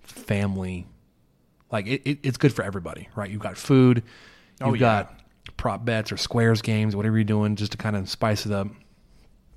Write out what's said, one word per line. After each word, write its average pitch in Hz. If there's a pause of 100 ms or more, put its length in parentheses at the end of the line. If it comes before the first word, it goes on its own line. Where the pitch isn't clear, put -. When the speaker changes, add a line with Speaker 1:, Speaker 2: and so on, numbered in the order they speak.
Speaker 1:
family. 95 (840)
Like, 104
it, 127
it, 143
it's 131
good 139
for -
everybody, 87
right? 101
You've 104
got 95
food, 127 (580)
Speaker 2:
Oh, 131
Speaker 1:
you've 117
Speaker 2:
yeah. 110
Speaker 1:
got - (360)
prop 107
bets 113
or 98
squares 113
games, 107
whatever 110
you're 110
doing, 107
just 104
to -
kind 107
of 95
spice 107
it 104
up. 98 (880)